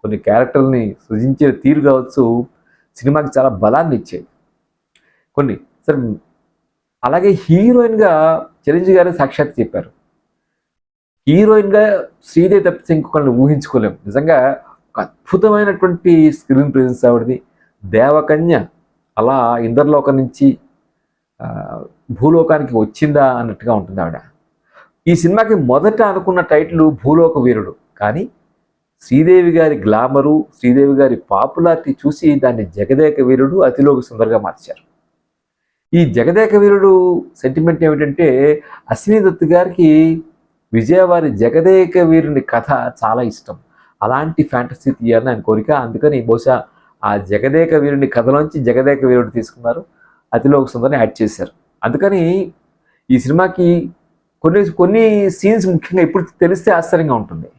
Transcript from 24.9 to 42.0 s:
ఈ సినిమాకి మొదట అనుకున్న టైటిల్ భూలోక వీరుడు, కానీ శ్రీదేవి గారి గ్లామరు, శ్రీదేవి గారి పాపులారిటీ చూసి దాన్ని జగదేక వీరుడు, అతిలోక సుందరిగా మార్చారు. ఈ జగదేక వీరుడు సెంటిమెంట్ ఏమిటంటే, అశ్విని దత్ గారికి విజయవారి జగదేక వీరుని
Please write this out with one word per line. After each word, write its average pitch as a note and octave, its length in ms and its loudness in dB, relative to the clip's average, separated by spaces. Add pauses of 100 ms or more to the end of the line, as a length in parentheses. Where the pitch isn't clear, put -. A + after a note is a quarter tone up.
ఈ E3+ 80 4
సినిమాకి G#3 400 0
మొదట D#3 460 0
అనుకున్న F#3 400 -2
టైటిల్ D#3+ 400 0
భూలోక D#3 560 2
వీరుడు, A#2+ 380 -2 (220)
కానీ A#2+ 320 -6 (720)
శ్రీదేవి E3+ 500 4
గారి D#3 260 0
గ్లామరు, C3 680 0 (140)
శ్రీదేవి C3+ 340 2
గారి C3 280 0 (100)
పాపులారిటీ E3 600 -2
చూసి D3 480 -2
దాన్ని A#2+ 260 0
జగదేక C3+ 560 0
వీరుడు, C3+ 420 2
అతిలోక C#3 360 2
సుందరిగా A2+ 400 -2
మార్చారు. - 500 -12 (1080)
ఈ E3 180 2
జగదేక G3+ 420 0
వీరుడు F#3+ 680 4 (100)
సెంటిమెంట్ D#3+ 480 -2
ఏమిటంటే, D3 760 0 (300)
అశ్విని G3+ 400 0
దత్ E3 120 -4
గారికి E3 800 2 (500)
విజయవారి D#3+ 640 2
జగదేక F3 600 2
వీరుని D#3+ 440 2